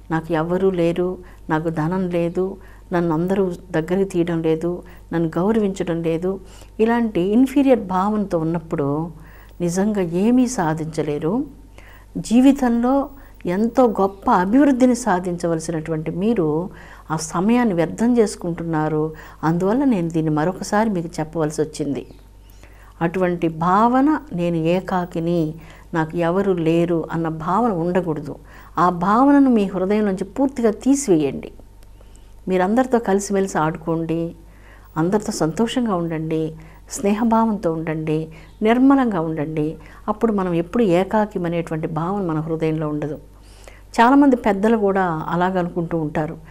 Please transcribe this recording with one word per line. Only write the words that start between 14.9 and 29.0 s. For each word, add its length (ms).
సాధించవలసినటువంటి 1160
మీరు 580
ఆ 40
సమయాన్ని 580
వ్యర్థం 440
చేసుకుంటున్నారు. 960
అందువల్ల 400
నేను 260
దీన్ని 220
మరొకసారి 580
మీకు 200
చెప్పవలసి 420
వచ్చింది. 460
అటువంటి 460
భావన, 720
నేను 220
ఏకాకిని, 1000
నాకు 240
ఎవరు 340
లేరు 600
అన్న 160
భావన 440
ఉండకూడదు. 640
ఆ 120
భావనను 600